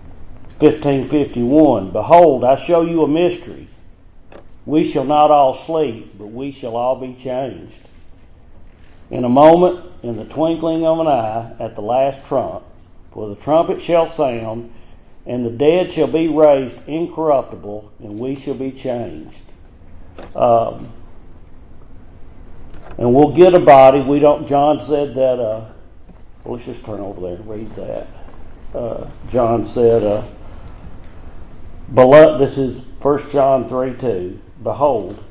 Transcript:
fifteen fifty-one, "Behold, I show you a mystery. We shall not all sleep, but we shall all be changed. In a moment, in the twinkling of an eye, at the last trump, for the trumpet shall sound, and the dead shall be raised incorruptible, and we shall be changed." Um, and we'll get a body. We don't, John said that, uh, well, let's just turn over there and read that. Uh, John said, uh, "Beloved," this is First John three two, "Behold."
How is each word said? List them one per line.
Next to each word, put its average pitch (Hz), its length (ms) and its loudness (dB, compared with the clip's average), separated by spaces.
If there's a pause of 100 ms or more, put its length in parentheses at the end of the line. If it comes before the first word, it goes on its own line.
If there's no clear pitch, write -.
(580)
fifteen 143 520 2
fifty-one, 123 800 2
"Behold, 127 540 6
I 131 120 4
show 170 240 0
you 170 240 0
a 139 40 -2
mystery. 147 600 -2 (960)
We 151 200 0
shall 143 200 -2
not 151 260 4
all 143 240 6
sleep, 131 640 -6
but 104 100 -16
we 127 220 -12
shall 120 260 -10
all 123 200 0
be 127 180 -12
changed. 123 720 -10 (1200)
In 123 140 -6
a 123 40 -2
moment, 165 560 4 (180)
in 117 140 -8
the 107 80 -10
twinkling 160 640 -2
of 160 120 0
an 160 80 0
eye, 113 540 -2
at 113 140 -8
the 107 80 -12
last 135 420 -2
trump, 101 380 -4 (500)
for 107 160 -12
the 101 80 -12
trumpet 170 440 0
shall 165 280 0
sound, 117 640 -6 (560)
and 123 180 -6
the 117 60 -4
dead 160 420 -2
shall 156 140 -2
be 165 220 -2
raised 143 480 2 (100)
incorruptible, 135 1040 -6 (120)
and 104 160 -14
we 131 160 -8
shall 139 200 -10
be 131 180 -8
changed." 113 640 -10 (960)
Um, 113 540 0 (2000)
and 120 160 0
we'll 147 180 6
get 180 220 6
a 180 60 8
body. 135 400 10
We 139 180 0
don't, 147 300 2
John 143 320 2
said 143 340 -4
that, 127 240 0
uh, 110 220 -4 (800)
well, 120 120 -10
let's 120 100 -12
just 123 200 -14
turn 104 160 -10
over 98 200 -12
there 90 160 -8
and 107 120 -16
read 110 280 -12
that. 57 300 -10 (680)
Uh, 120 320 -8 (220)
John 113 360 0
said, 117 380 2
uh, 104 200 0 (1700)
"Beloved," 139 460 8
this 135 180 0
is 127 240 -4 (180)
First 139 300 -2
John 135 380 2
three 127 260 -4
two, 101 460 -6 (240)
"Behold." 107 680 -2